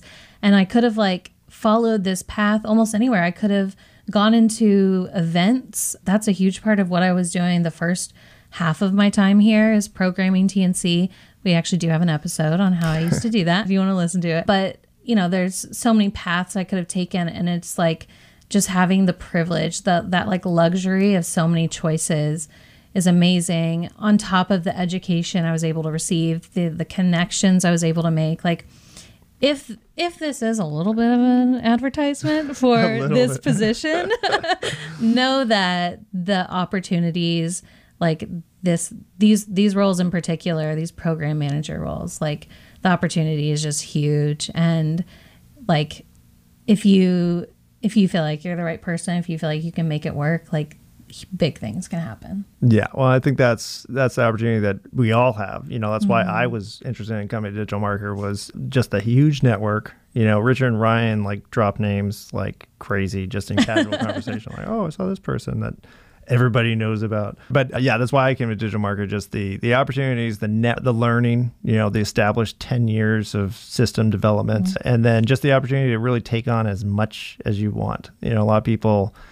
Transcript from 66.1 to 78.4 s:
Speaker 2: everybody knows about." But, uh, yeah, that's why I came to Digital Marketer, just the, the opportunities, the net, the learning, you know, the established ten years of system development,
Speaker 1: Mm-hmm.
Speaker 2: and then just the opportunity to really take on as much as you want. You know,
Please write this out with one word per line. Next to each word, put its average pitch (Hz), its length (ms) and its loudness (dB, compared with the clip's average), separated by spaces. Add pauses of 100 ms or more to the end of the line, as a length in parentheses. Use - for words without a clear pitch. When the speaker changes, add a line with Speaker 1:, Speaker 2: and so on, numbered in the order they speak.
Speaker 2:
everybody 120 480 2
knows 110 260 -2
about." 107 340 -4 (140)
But, 131 240 0
uh, - 40 -2
yeah, 127 200 2
that's 123 140 -2
why 131 160 2
I 131 60 0
came 117 140 -4
to 107 80 -4
Digital 107 240 -4
Marketer, 101 280 -2
just 104 240 -6
the, 98 260 -4
the 117 160 0
opportunities, 127 640 -2
the 110 100 -6
net, 113 340 0
the 127 120 0
learning, 120 580 0 (100)
you 110 140 0
know, 107 140 2
the 110 100 0
established 107 600 0
ten 117 280 -2
years 110 480 0
of 101 200 -2
system 110 540 0
development, 107 560 0
Speaker 1:
Mm-hmm. 190 220 -4
Speaker 2:
and 120 160 4
then 113 220 4
just 127 160 0
the 139 100 2
opportunity 135 380 0
to 113 80 0
really 120 220 0
take 117 280 -4
on 113 200 0
as 98 160 -4
much 104 600 -4
as 104 160 -2
you 107 120 0
want. 110 380 -6 (100)
You - 100 -4
know, 110 120 2